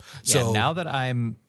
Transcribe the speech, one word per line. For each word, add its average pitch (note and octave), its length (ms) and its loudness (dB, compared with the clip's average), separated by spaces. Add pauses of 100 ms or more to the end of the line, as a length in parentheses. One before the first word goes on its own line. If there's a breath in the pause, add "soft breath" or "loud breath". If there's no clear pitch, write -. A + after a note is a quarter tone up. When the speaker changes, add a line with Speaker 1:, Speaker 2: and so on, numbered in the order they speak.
(220 loud breath)
Speaker 1:
Yeah, C3 200 2
Speaker 2:
So A2+ 100 2
Speaker 1:
now A#2+ 220 2
that E3+ 120 -4
I'm B2+ 500 -2 (120)